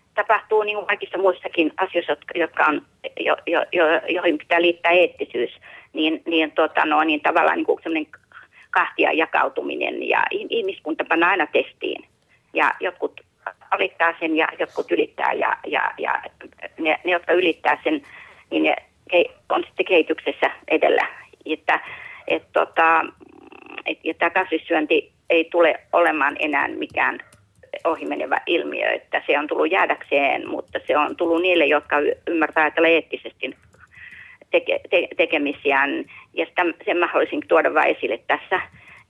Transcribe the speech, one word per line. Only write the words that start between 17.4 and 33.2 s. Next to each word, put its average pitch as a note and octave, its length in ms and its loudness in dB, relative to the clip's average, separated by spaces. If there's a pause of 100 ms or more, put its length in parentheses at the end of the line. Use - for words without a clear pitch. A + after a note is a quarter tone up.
sen, D3+ 180 -2 (480)
niin D#3 120 0
ne - 140 2 (360)
ke-, F3 200 2 (160)
on - 180 0
sitten - 200 -4
kehityksessä D#3 640 0 (180)
edellä. - 400 2 (380)
Että, D#3 340 -2 (480)
et, D#3+ 140 -2 (100)
tota, E3 520 4 (840)
et, D#3 180 -6
ja D#3+ 100 -4
tää E3+ 160 0
kasvissyönti E3 840 0 (180)
ei E3 140 4
tule E3+ 360 2 (120)
olemaan D#3 460 2
enää C#3+ 300 0
mikään C3 500 -4 (680)
ohimenevä D2+ 600 -2
ilmiö, C#2+ 440 -2
että - 360 -4
se C#3+ 120 2
on D3+ 80 -4
tullut D#3 260 -2
jäädäkseen, C#3+ 760 0
mutta - 380 -8
se C3 120 2
on C3+ 180 0
tullut E3+ 260 0
niille, F3 240 4
jotka D3 320 0
y-, D3 160 0 (120)
ymmärtää D#3+ 380 0
ajatella D#3+ 240 2
eettisesti - 680 -2 (920)